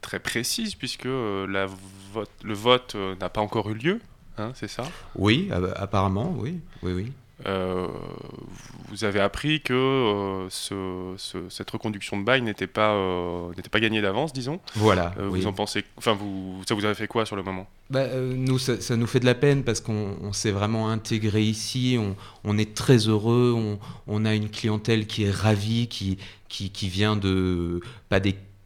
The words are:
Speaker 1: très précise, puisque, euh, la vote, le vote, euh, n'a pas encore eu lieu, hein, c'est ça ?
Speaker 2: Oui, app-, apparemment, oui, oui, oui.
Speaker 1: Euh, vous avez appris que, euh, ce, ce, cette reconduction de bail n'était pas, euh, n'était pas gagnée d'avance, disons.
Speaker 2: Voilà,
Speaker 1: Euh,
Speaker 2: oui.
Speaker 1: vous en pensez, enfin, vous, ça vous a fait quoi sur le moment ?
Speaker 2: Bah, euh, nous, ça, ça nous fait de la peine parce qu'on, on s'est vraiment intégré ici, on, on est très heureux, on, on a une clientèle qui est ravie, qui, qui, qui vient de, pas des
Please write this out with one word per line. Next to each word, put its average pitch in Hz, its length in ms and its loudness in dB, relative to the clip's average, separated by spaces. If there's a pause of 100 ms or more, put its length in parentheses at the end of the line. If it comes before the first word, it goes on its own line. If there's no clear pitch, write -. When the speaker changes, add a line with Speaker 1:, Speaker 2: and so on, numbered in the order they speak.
Speaker 1:
très - 200 -6
précise, 196 560 -2
puisque, - 300 -8
euh, 107 420 -2
la 98 180 0 (460)
vote, 104 180 -4 (140)
le 107 100 -4
vote, 120 400 4
euh, 95 260 -4
n'a 92 80 -2
pas 110 120 0
encore 104 300 0
eu 107 40 -2
lieu, 165 260 -2 (380)
hein, 113 160 -6
c'est 104 140 -10
ça ? - 160 -6 (320)
Speaker 2:
Oui, 120 340 6
app-, 92 240 0
apparemment, 98 640 0
oui, 160 220 -4 (240)
oui, 90 80 0
oui. 101 200 -4 (340)
Speaker 1:
Euh, 92 420 -2 (1000)
vous 104 140 -6
avez 101 160 2
appris 147 420 2
que, - 140 -2
euh, 104 760 2
ce, 92 680 -6
ce, 90 320 -8
cette - 180 -10
reconduction 107 480 -6
de 101 60 -2
bail 127 200 4
n'était 101 260 -2
pas, 107 240 2
euh, 90 640 0
n'était 92 120 -12
pas 113 120 2
gagnée 110 200 2
d'avance, 107 320 0
disons. 135 280 -6 (160)
Speaker 2:
Voilà, 92 420 4
Speaker 1:
Euh, 98 100 -2
Speaker 2:
oui. 92 120 0
Speaker 1:
vous 95 80 0
en 101 40 -2
pensez, 104 320 -2 (120)
enfin, 113 180 2
vous, 95 520 -6
ça 113 100 2
vous 101 80 -2
a 107 100 2
fait 104 140 -4
quoi 110 180 0
sur - 80 -6
le 98 80 -4
moment ? 92 240 -6 (240)
Speaker 2:
Bah, 131 120 0
euh, 127 320 -2
nous, 127 260 2
ça, 127 200 0
ça 120 160 -2
nous 117 120 2
fait 131 100 2
de 123 80 4
la 123 80 6
peine 139 300 4
parce 113 160 0
qu'on, 104 420 -4
on 101 100 -6
s'est 104 200 0
vraiment 110 360 2
intégré 110 540 2
ici, 123 560 2
on, 101 180 0 (280)
on 104 120 2
est 107 160 0
très 113 360 6
heureux, 117 460 4
on, 104 260 -2 (260)
on 107 180 0
a 110 80 4
une 107 160 2
clientèle 107 600 0
qui 110 160 0
est 101 80 4
ravie, 107 560 2
qui, 95 300 -2 (300)
qui, 98 220 -6
qui 98 180 -4
vient 104 280 2
de, 92 640 2 (280)
pas 98 120 4
des 98 160 0 (300)